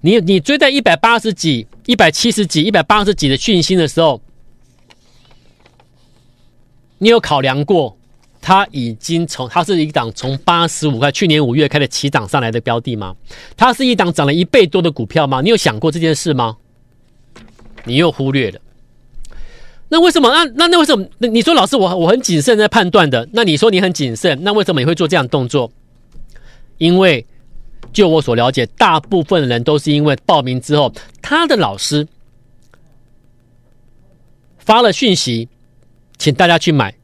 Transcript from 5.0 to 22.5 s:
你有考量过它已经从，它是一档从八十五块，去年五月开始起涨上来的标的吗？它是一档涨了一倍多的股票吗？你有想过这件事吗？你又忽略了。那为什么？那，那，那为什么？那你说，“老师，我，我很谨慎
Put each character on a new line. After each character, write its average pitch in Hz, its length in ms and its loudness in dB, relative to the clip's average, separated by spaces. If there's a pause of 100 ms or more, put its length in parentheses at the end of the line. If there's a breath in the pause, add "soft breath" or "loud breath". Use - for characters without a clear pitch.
你 202 100 4
有 233 120 6
考 143 200 -2
量 135 240 -2
过 147 320 -2 (440)
它 190 300 2
已 120 240 -6
经 165 320 -4
从， 131 220 -10
它 170 160 0
是 156 200 0
一 151 60 -8
档 117 240 -4
从 135 240 -6
八 170 300 0
十 - 180 -6
五 139 120 -2
块， 139 120 0
去 196 160 -2
年 151 180 2
五 120 100 -2
月 147 120 2
开 147 140 -2
始 135 80 -2
起 - 200 -6
涨 127 180 -2
上 143 140 -2
来 117 100 -2
的 117 100 -4
标 117 200 -4
的 120 140 -8
吗？ 98 200 -10 (420 loud breath)
它 247 180 2
是 269 100 -4
一 247 100 2
档 180 180 -2
涨 147 140 0
了 139 60 0
一 170 120 0
倍 220 220 2
多 170 140 -2
的 170 100 0
股 165 140 -8
票 151 220 -2
吗？ 135 160 -2
你 175 60 0
有 226 80 2
想 113 220 -2
过 160 120 0
这 156 80 -6
件 160 160 0
事 156 180 -4
吗？ 117 240 -2 (1300)
你 120 120 -4
又 160 160 2
忽 135 200 -4
略 127 180 -2
了。 92 100 -18 (1300 soft breath)
那 330 60 4
为 349 100 6
什 330 100 2
么？ 403 80 4
那， 330 160 4 (120)
那， 330 100 2
那 339 140 4
为 302 40 4
什 294 140 2
么？ 190 80 -6 (120)
那 240 100 -2
你 226 120 2
说 320 140 2
，“老 247 100 4
师， 233 120 -2
我， 185 200 0
我 170 120 0
很 233 120 4
谨 160 220 0
慎 220 160 2